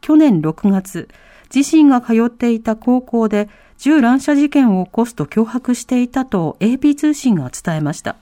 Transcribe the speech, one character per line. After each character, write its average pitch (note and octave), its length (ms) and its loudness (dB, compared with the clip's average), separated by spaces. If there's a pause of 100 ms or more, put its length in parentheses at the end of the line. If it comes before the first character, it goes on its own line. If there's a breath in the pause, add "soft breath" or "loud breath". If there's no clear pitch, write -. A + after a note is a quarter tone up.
去 D#4 160 0
年 C4 260 4
六 D#3+ 260 -2
月、 F#3 400 -4 (460 soft breath)
自 C#4 220 0
身 D#4 80 6
が C4 160 4
通 A#3 140 -4 (100)
っ A#3+ 40 -2
て A#3 220 -4
い A3+ 100 -2
た A3+ 140 -4
高 B3 280 -2
校 A#3 260 -2
で G#3 200 -2 (300 soft breath)
銃 D4+ 220 2
乱 B3 180 2
射 D4 160 -2
事 C#4+ 160 2
件 A#3 300 2
を F3+ 40 -4
起 - 60 -18
こ A3+ 140 -2
す A#3+ 100 -12
と D3 120 -6
脅 A3 220 -2
迫 B3 280 -4
し - 80 -14
て B3 180 -2
い B3 60 -4
た C4 160 -4
と F3 340 -4
エ A3+ 160 0
ー C4 60 -6
ピ D4 100 2
ー C#4+ 60 0
通 D4+ 180 -2
信 B3 220 0
が C3+ 140 -4
伝 - 260 -6
え D#3 40 -4
ま D3 120 -4
し - 80 -10
た。 - 220 -10